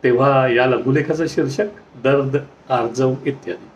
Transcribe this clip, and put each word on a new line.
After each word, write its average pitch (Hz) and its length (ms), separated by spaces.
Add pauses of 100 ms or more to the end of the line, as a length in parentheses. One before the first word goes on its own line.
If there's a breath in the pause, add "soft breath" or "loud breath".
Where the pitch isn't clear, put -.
तेव्हा 131 440
या 123 180
लघुलेखाचं 143 600
शीर्षक - 760
दर्द, 139 320 (340)
आर्जव 123 440 (120)
इत्यादी. - 500